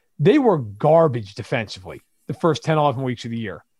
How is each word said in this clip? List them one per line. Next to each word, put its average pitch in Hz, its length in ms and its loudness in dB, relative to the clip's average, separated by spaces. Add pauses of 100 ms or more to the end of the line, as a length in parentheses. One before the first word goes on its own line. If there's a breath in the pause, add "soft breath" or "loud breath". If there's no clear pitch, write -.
(180)
they 196 200 4
were 220 200 2
garbage 120 760 2
defensively 98 680 -8 (240)
the 151 80 -8
first 160 300 0
ten, 156 140 0
eleven 139 240 0
weeks 127 220 -6
of 120 60 -10
the 117 80 -6
year. 98 260 -10 (160)